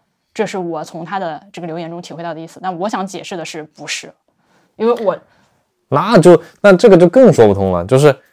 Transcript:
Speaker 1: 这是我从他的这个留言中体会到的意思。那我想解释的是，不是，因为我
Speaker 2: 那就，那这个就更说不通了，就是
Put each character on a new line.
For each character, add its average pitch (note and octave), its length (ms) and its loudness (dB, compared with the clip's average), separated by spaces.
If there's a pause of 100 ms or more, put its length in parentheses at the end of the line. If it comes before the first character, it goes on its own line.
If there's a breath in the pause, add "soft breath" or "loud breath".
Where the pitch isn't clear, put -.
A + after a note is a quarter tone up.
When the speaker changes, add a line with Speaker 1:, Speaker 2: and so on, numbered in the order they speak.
(340)
Speaker 1:
这 A3 100 -4
是 F#3+ 140 -10
我 E3 260 -8
从 E3 180 -16
他 F#3+ 160 -10
的 E3 320 -12
这 F3 120 -18
个 F3 40 -12
留 E3 120 -10
言 E3 120 -12
中 E3+ 120 -16
体 E3+ 100 -18
会 E3 100 -16
到 E3+ 120 -10
的 D#3+ 40 -18
意 E3 80 -16
思。 - 160 -20
那 F#3 80 -8
我 F3+ 160 -8
想 G#3+ 200 -8
解 F3+ 180 -14
释 G#3 100 -14
的 E3 80 -10
是， D#3 200 -14
不 D3+ 240 -20
是， - 260 -12 (640)
因 A3 100 -4
为 A#3+ 60 0 (100)
我 F#3 160 -4 (680)
Speaker 2:
那 F#3 300 0
就， E3 220 6 (200 loud breath)
那 G3+ 140 4
这 G3+ 160 4
个 F3+ 80 8
就 F3 100 4
更 A#3 240 6
说 A#2 160 4
不 G2+ 60 2
通 G2 180 -2
了， F2 140 -2
就 C3 100 0
是 C#3 180 4 (180 soft breath)